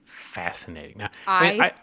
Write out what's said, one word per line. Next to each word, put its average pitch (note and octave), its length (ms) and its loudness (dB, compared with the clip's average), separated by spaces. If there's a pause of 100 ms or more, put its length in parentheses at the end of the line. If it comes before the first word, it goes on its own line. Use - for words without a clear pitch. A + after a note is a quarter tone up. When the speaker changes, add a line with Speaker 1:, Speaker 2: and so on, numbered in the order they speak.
Speaker 1:
Fascinating. - 920 -12
Now, G#2 120 -8 (160)
Speaker 2:
I F#3 200 4
Speaker 1:
I F3+ 60 4
mean, G#3+ 100 -2
I F3+ 100 2 (100)